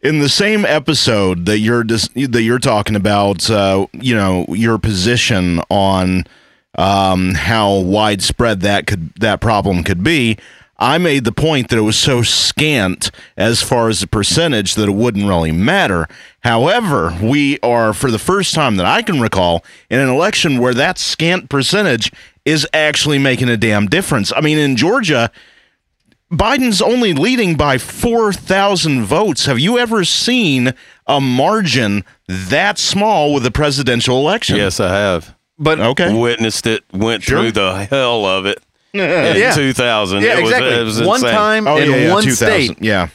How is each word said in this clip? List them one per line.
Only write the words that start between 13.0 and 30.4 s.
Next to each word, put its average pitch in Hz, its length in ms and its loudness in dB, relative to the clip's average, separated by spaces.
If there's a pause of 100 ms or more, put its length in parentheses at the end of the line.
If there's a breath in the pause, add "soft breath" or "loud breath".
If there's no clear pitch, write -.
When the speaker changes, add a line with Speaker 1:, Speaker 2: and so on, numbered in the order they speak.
Speaker 1:
as 113 240 0
far 117 280 0
as 101 100 -2
the 95 80 -6
percentage 107 680 0
that 107 120 0
it 101 60 0
wouldn't 101 340 0
really 85 240 0
matter. 101 560 0 (320 loud breath)
However, 123 840 0
we 139 380 0
are, 117 340 2
for 131 160 -2
the 110 80 0
first 196 380 -2
time 131 220 0
that 90 100 0
I 175 160 0
can 180 180 -2
recall, 90 420 0 (280 loud breath)
in 117 80 0
an 135 100 0
election 156 500 0
where 127 140 2
that 135 240 -2
scant 170 520 -2
percentage 139 640 0 (340 loud breath)
is 151 280 0
actually 147 460 0
making 127 300 0
a 117 80 2
damn 104 300 2
difference. 131 480 0
I 139 60 0
mean, 151 160 2
in 143 200 2
Georgia, 160 520 2 (1000 soft breath)
Biden's 220 500 0
only 226 320 0
leading 190 440 0
by 139 200 2
four 226 540 -2
thousand 175 720 0
votes. 190 440 -2
Have 127 120 0
you 202 180 0
ever 226 280 0
seen 147 680 0 (320 loud breath)